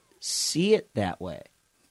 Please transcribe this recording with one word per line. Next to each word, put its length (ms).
see 540
it 200
that 260
way. 220